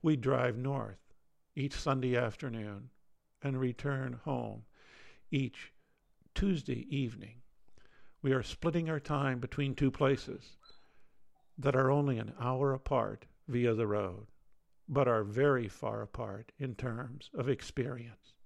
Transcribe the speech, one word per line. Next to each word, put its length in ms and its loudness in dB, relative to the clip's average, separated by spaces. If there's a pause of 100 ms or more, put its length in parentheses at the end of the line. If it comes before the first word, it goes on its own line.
We 140 6
drive 400 2
north 580 -4 (420)
each 180 -2
Sunday 420 2
afternoon 720 -4 (520)
and 180 -2
return 640 -2
home 400 -4 (680)
each 420 -4 (640)
Tuesday 540 2
evening. 540 -4 (800)
We 100 2
are 100 2
splitting 460 0
our 120 0
time 400 0
between 340 -2
two 160 4
places 680 0 (1040)
that 180 4
are 140 6
only 280 4
an 220 -6
hour 320 2
apart 540 0 (220)
via 260 4
the 120 2
road, 400 -2 (600)
but 180 4
are 180 4
very 440 2
far 340 -6
apart 560 -8
in 160 -6
terms 600 -8
of 140 -2
experience. 840 -6 (120)